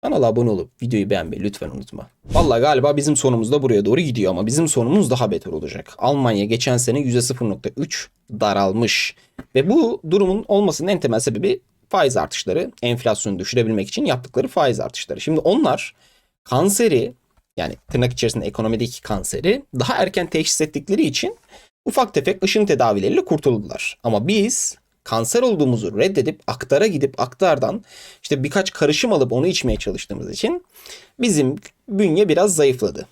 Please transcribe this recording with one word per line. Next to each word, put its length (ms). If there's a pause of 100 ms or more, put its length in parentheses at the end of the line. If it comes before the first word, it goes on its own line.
Kanala 240
abone 240
olup 320
videoyu 280
beğenmeyi 320
lütfen 280
unutma. 400 (140)
Vallahi 360
galiba 360
bizim 200
sonumuz 360
da 100
buraya 220
doğru 160
gidiyor 300
ama 160
bizim 220
sonumuz 420
daha 200
beter 220
olacak. 460
Almanya 460
geçen 320
sene 240
yüzde 220
sıfır 260
nokta 280
üç 320 (220)
daralmış. 840 (400)
Ve 160
bu 400
durumun 380
olmasının 400
en 120
temel 200
sebebi 400 (280)
faiz 280
artışları, 540 (120)
enflasyonu 560
düşürebilmek 500
için 160
yaptıkları 440
faiz 320
artışları. 400
Şimdi 200
onlar 540 (500)
kanseri, 680 (440)
yani 180 (180)
tırnak 200
içerisinde 340
ekonomideki 560
kanseri 600 (180)
daha 140
erken 320
teşhis 340
ettikleri 420
için 340 (480)
ufak 300
tefek 300
ışın 220
tedavileriyle 580
kurtuldular. 760
Ama 260
biz 480 (280)
kanser 380
olduğumuzu 560
reddedip 480
aktara 400
gidip 340
aktardan 640 (380)
işte 220
birkaç 280
karışım 400
alıp 200
onu 140
içmeye 300
çalıştığımız 540
için 340 (560)
bizim 360 (320)
bünye 400
biraz 280
zayıfladı. 560